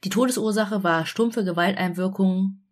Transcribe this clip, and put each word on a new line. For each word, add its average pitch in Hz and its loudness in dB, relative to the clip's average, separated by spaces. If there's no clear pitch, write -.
Die 190 -4
Todesursache 214 0
war 165 2
stumpfe 226 -2
Gewalteinwirkung 185 0